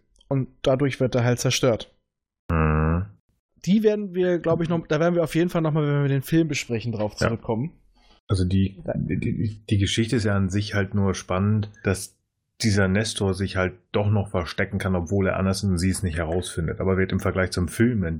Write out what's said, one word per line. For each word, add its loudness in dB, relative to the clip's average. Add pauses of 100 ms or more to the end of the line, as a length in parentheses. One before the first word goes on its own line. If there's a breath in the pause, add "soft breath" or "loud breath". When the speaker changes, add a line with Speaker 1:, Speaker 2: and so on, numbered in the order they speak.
(300)
Speaker 1:
Und 0 (140)
dadurch 0
wird 2
er 4
halt 2
zerstört. 0 (560)
Speaker 2:
Mhm. 2 (580)
Speaker 1:
Die 4
werden 0
wir, 2
glaub 0
ich, -2
noch, -2
da 0
werden 2
wir 2
auf -4
jeden 2
Fall -2
nochmal, 0
wenn 0
wir 2
den 0
Film 2
besprechen, -4
drauf -2
Speaker 2:
Ja. 4
Speaker 1:
zurückkommen. -2 (560 soft breath)
Speaker 2:
Also 2
die, 0
Speaker 1:
Ja. -4
Speaker 2:
die, -2
die 4
Geschichte 0
ist 0
ja 2
an 2
sich -2
halt 0
nur 2
spannend, 0 (120)
dass -2 (460)
dieser 4
Nestor 0
sich -4
halt 0 (180)
doch 0
noch 0
verstecken -4
kann, 0
obwohl 0
er 0
anders 0
ist 0
und 2
sie 2
es -2
nicht -2
herausfindet. -4
Aber 0
wird 0
im 0
Vergleich 0
zum 0
Film, 0